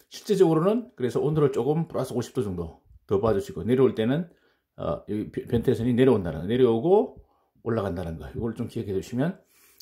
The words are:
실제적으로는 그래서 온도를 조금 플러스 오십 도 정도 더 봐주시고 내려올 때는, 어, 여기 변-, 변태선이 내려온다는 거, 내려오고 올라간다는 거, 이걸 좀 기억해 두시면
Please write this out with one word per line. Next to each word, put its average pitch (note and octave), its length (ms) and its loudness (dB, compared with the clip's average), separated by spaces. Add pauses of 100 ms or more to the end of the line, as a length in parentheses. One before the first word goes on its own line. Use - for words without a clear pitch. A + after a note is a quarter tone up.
실제적으로는 F#3 840 0
그래서 B2 240 -2
온도를 D3 320 2
조금 D3+ 360 -2
플러스 B2 260 -6
오십 A2+ 220 -4
도 B2 80 -2
정도 F2 400 -8 (240)
더 G2 120 2
봐주시고 G2 440 0
내려올 B2+ 320 4
때는, C3+ 340 0 (480)
어, - 320 -4
여기 G#2+ 220 -6
변-, - 160 -8
변태선이 A#2 480 0
내려온다는 G#2 460 4
거, E2 40 -8
내려오고 B2+ 800 2 (380)
올라간다는 F2+ 560 -4
거, D2+ 160 -12
이걸 A2 180 -4
좀 A2 140 -8
기억해 G2+ 260 -8
두시면 A#2+ 460 -4 (420)